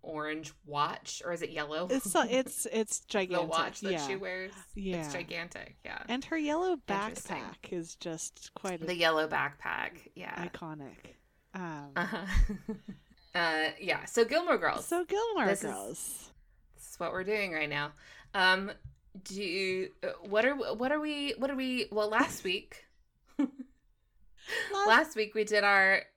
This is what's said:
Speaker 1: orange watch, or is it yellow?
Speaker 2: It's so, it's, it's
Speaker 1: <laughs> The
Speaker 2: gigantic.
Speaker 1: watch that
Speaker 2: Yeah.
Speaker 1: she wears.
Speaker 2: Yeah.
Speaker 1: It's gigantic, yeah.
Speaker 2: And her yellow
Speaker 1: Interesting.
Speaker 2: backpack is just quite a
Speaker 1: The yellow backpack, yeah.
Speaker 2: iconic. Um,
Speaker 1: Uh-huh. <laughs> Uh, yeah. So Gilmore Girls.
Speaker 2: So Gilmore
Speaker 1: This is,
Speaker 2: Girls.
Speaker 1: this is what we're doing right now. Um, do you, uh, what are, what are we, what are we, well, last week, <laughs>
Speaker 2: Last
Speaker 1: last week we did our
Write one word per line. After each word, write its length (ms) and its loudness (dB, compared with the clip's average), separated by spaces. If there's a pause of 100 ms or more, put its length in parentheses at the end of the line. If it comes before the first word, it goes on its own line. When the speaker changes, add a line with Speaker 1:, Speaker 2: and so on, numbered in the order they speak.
Speaker 1:
orange 520 -6 (120)
watch, 600 -2
or 80 -2
is 80 -4
it 80 -6
yellow? 400 -4
Speaker 2:
It's 220 0
so, 180 6
it's, 420 0
it's 280 0
Speaker 1:
<laughs> 20 -10
The 60 -20
Speaker 2:
gigantic. 420 0
Speaker 1:
watch 320 0
that 100 0
Speaker 2:
Yeah. 160 0
Speaker 1:
she 80 -2
wears. 360 -6 (240)
Speaker 2:
Yeah. 280 -2
Speaker 1:
It's 100 -4
gigantic, 720 -8
yeah. 240 -8
Speaker 2:
And 180 -2
her 120 -2
yellow 360 2 (140)
Speaker 1:
Interesting. 500 -4
Speaker 2:
backpack 360 -12
is 220 -6
just 580 -10
quite 280 -6
a 40 -6
Speaker 1:
The 100 0
yellow 320 6
backpack, 640 -2 (240)
yeah. 320 -8
Speaker 2:
iconic. 480 -12 (600)
Um, 400 -10
Speaker 1:
Uh-huh. 300 -2 (420)
<laughs> 60 -6 (600)
Uh, 380 2 (100)
yeah. 240 -2
So 200 4
Gilmore 340 2
Girls. 260 0
Speaker 2:
So 200 0
Gilmore 420 2
Speaker 1:
This 160 2
is, 80 -4
Speaker 2:
Girls. 600 -8 (440)
Speaker 1:
this 160 -20
is 80 -18
what 120 -2
we're 120 -4
doing 280 0
right 180 -2
now. 220 -2 (420)
Um, 380 6 (520)
do 200 -8
you, 460 0 (140)
uh, 60 -2 (200)
what 160 4
are, 100 4
what 360 -2
are 100 2
we, 360 -2
what 120 -2
are 60 -2
we, 360 0
well, 180 0
last 340 2
week, 420 -6 (300)
<laughs> 240 -16 (1300)
Speaker 2:
Last 140 2
Speaker 1:
last 280 6
week 180 -2
we 100 2
did 200 4
our 400 8 (140)